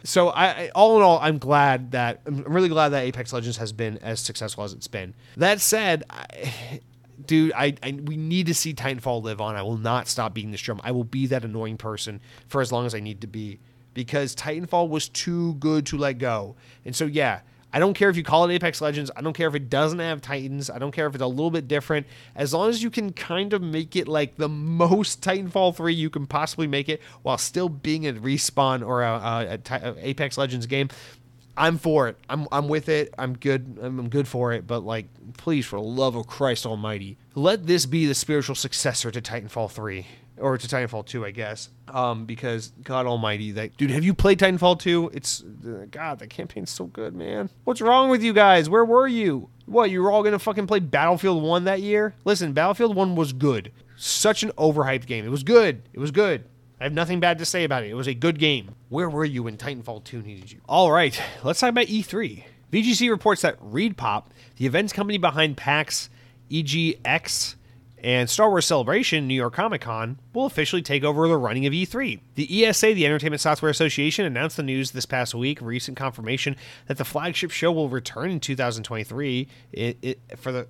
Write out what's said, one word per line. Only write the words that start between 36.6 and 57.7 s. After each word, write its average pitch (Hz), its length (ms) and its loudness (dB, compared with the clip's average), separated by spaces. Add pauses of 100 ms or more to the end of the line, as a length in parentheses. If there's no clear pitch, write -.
almighty, 104 540 -6 (160)
let 175 320 2
this 170 180 4
be 156 220 2
the 139 80 2
spiritual 143 400 -2
successor 123 560 -4
to 117 100 -6
Titanfall 110 520 -6
three. 95 340 -8 (340)
Or 131 160 0
to 120 120 -8
Titanfall 117 380 -4
two, 117 200 -8
I 101 60 -10
guess. 107 360 -10 (200)
Um, 123 360 -2
because, 113 440 -6 (160)
God 127 220 -2
almighty, 107 440 -2
that, 107 260 -8
dude, 143 140 0
have 151 140 0
you 185 100 6
played 196 240 6
Titanfall 180 400 4
two? 170 340 0
It's, - 300 -6
uh, 104 480 -12
God, 151 300 -8
that 107 100 -16
campaign's - 400 -12
so - 140 -10
good, 175 320 -10
man. 196 340 -6 (140)
What's 247 160 -2
wrong 254 280 6
with 247 140 4
you 226 100 2
guys? 190 380 8
Where 226 140 6
were 247 240 6
you? 196 400 0 (180)
What, 214 240 4
you 185 100 0
were 202 120 4
all 208 100 6
gonna 208 160 2
fucking 202 300 -2
play 208 100 4
Battlefield 165 640 2
one 170 220 2
that 190 180 0
year? 208 320 2 (100)
Listen, 180 280 2
Battlefield 196 420 2
one 185 220 2
was 151 160 0
good. 127 400 0 (240)
Such - 480 0
an 214 60 -2
overhyped 135 560 2
game. 117 180 -4
It 113 60 -6
was 139 120 -2
good. 185 400 6 (100)
It - 60 -14
was 143 140 -4
good. 175 320 2 (360)
I 127 40 -6
have 147 80 -2
nothing 170 260 0
bad 170 200 2
to 170 60 -6
say 175 200 0
about 135 180 0